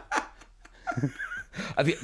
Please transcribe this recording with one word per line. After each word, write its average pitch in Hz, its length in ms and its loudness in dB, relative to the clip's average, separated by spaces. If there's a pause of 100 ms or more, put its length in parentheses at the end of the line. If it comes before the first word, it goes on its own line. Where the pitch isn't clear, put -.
(120)
<laughs> - 1700 -4
Have 139 100 6
you, 165 160 6